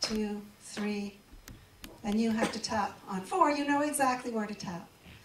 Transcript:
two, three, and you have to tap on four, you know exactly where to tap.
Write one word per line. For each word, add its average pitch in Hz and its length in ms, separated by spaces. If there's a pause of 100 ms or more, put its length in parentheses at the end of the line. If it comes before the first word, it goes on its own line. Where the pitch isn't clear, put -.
two, 208 400 (220)
three, 208 560 (840)
and 214 160
you 226 120
have 220 220
to 220 60
tap 214 480
on 185 140
four, 339 300
you 285 160
know 285 160
exactly 262 480
where 220 160
to 214 80
tap. 185 340 (360)